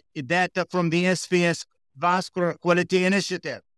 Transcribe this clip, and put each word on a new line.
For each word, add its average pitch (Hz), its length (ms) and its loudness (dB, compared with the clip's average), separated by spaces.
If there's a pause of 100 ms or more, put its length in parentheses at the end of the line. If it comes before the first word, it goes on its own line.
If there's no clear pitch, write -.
(140)
data 170 560 -2
from 175 200 0
the 175 160 0
S 185 200 0
V 175 180 2
S 170 220 -2 (300)
Vascular 175 580 -2
Quality 175 500 0
Initiative. 180 560 -2 (180)